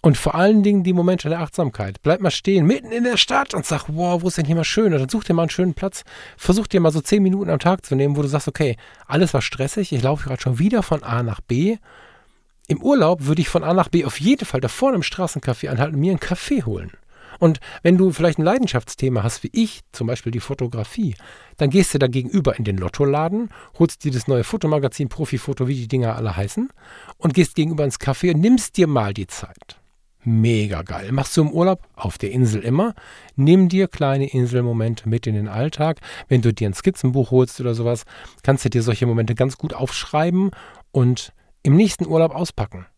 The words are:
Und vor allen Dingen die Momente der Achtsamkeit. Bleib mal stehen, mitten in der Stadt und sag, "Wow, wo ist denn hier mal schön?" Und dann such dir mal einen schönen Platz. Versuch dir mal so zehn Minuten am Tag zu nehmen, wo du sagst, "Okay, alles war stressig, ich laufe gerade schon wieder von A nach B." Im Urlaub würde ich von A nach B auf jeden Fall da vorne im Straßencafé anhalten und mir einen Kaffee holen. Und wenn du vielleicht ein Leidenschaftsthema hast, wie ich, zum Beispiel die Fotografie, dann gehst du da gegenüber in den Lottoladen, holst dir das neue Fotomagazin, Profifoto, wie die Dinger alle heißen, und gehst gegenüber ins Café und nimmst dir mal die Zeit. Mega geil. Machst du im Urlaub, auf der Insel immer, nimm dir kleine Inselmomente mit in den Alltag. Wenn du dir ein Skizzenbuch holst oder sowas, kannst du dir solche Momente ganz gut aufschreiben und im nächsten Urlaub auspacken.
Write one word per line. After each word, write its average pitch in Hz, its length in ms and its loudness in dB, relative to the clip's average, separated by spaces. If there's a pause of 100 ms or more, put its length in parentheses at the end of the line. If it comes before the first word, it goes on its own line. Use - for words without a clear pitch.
Und 147 160 4
vor - 180 -2
allen 202 260 4
Dingen 202 220 4
die 180 100 2
Momente 175 360 0
der 165 100 -2
Achtsamkeit. 127 640 -6
Bleib 170 180 2
mal 180 80 2
stehen, 180 380 2
mitten 247 240 0
in 240 120 -2
der 240 140 0
Stadt 269 380 0
und 160 100 -6
sag, 147 220 -4
"Wow, 175 340 -2
wo 185 60 -2
ist 175 100 -2
denn 165 80 0
hier 160 100 0
mal 165 80 0
schön?" 208 300 2
Und 143 60 2
dann 131 100 -2
such - 140 -2
dir 175 100 0
mal 165 100 2
einen 160 60 -2
schönen 180 240 0
Platz. - 300 -8 (340)
Versuch 202 300 2
dir 190 120 2
mal 165 120 4
so 156 100 0
zehn 202 220 2
Minuten 190 260 0
am 185 80 2
Tag 180 280 0
zu 135 100 -2
nehmen, 143 200 2
wo 147 60 0
du 143 60 0
sagst, 143 200 -2
"Okay, 139 300 -2 (300)
alles 165 260 2
war 123 80 2
stressig, 139 500 -4
ich 123 120 0
laufe 139 240 0
gerade 131 140 -6
schon 127 180 0
wieder 208 240 2
von 151 180 -2
A 120 220 -2
nach 110 180 -6
B." 180 360 0 (920)
Im - 140 -2
Urlaub 175 440 2
würde 151 160 2
ich - 80 0
von 165 140 0
A 160 100 0
nach 185 160 2
B 170 160 2
auf - 140 -6
jeden 220 260 2
Fall 131 160 -4
da 135 60 -4
vorne 262 300 0
im 160 40 0
Straßencafé 139 680 -6
anhalten 143 260 -2
und 139 60 0
mir 180 100 2
einen 175 80 0
Kaffee 180 440 -4
holen. 87 280 -6 (480)
Und 160 200 4 (240)
wenn 180 140 6
du 185 140 4
vielleicht 160 280 0
ein 156 60 0
Leidenschaftsthema 131 760 0
hast, 113 200 -4
wie - 100 -8
ich, - 280 -2 (100)
zum 113 160 -6
Beispiel 117 240 -4
die 120 80 -4
Fotografie, 123 760 -4 (420)
dann 143 120 2
gehst 180 240 4
du 143 60 0
da 135 80 4
gegenüber 127 500 0
in 120 60 -4
den 98 140 -2
Lottoladen, 151 720 -2 (280)
holst - 260 0
dir 147 80 -2
das 123 160 -4
neue 127 160 2
Fotomagazin, 151 680 -2
Profifoto, 131 580 -4
wie 139 80 -2
die 120 120 -8
Dinger 120 280 -2
alle 107 200 -4
heißen, 104 340 -4 (480)
und 156 160 0
gehst 175 220 2
gegenüber 156 280 0
ins 135 160 -4
Café 165 340 -2
und 156 80 2
nimmst 233 360 2
dir 175 100 4
mal 110 260 0
die 101 140 -8
Zeit. - 520 -18 (480)
Mega 110 540 2
geil. 98 300 -10
Machst 135 260 -2
du 160 40 4
im 151 100 2
Urlaub, 180 440 0
auf - 220 -8
der 98 140 -6
Insel 110 320 2
immer, 160 320 0 (400)
nimm 175 340 6
dir 185 180 2
kleine 139 400 -2
Inselmomente 117 800 -2
mit 117 200 -2
in 107 80 -2
den 104 120 -4
Alltag. 147 520 -2 (280)
Wenn 123 140 4
du 117 100 4
dir 107 160 -2
ein 98 60 -2
Skizzenbuch 131 560 0
holst 127 320 2
oder 120 140 -2
sowas, 117 300 -2 (360)
kannst 139 240 2
du 120 40 2
dir 120 120 2
solche 120 240 0
Momente 117 300 0
ganz 131 220 0
gut - 180 -8
aufschreiben 175 720 -2 (420)
und 123 400 0 (300)
im 143 140 4
nächsten 185 320 2
Urlaub 160 260 2
auspacken. 104 540 -8 (100)